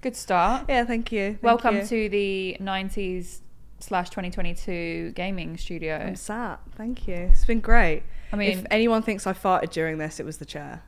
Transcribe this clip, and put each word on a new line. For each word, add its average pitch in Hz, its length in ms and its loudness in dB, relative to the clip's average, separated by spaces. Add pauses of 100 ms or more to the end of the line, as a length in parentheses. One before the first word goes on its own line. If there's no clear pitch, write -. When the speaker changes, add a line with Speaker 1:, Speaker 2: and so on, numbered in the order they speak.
Speaker 1:
Good 247 140 -6
start. 202 540 0
Speaker 2:
Yeah, 247 160 2
thank 233 260 -4
you. 202 200 -2
Thank 214 120 -8
Speaker 1:
Welcome 233 360 4
Speaker 2:
you. 202 80 -4
Speaker 1:
to 220 220 -2
the 196 520 -2
nineties 190 840 -6 (380)
slash 180 300 -4
twenty 180 200 -6
twenty-two 170 880 -2
gaming 175 400 -6
studio. 160 400 -6
Speaker 2:
I'm 190 200 -8
sat. 214 440 -8 (160)
Thank 240 320 -6
you. - 60 -2
It's 175 300 8
been 226 160 6
great. 208 440 8 (280)
Speaker 1:
I 208 40 -2
mean, 202 220 0
Speaker 2:
If 185 120 -10
anyone 226 320 2
thinks 214 240 -4
I 190 60 -2
farted 185 380 0
during 160 280 -4
this, 156 220 -8
it 151 60 -8
was 151 120 -12
the 147 60 -12
chair. 147 440 -14